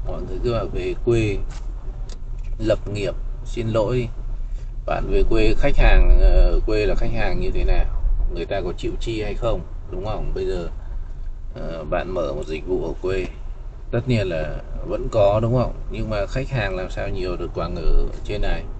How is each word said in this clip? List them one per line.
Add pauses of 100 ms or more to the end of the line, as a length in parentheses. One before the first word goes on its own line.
Mọi
người
cứ
bảo
về (100)
quê (1200)
lập
nghiệp, (300)
xin
lỗi, (760)
bạn
về
quê
khách
hàng,
ờ,
ở
quê
là
khách
hàng
như
thế
nào? (480)
Người
ta
có
chịu
chi
hay
không? (300)
Đúng
không?
Bây
giờ, (880)
ờ,
bạn
mở
một
dịch
vụ
ở (100)
quê, (640)
tất
nhiên
là (240)
vẫn
có,
đúng
không? (160)
Nhưng
mà
khách
hàng
làm
sao
nhiều
được
bằng
ở (180)
trên
này. (160)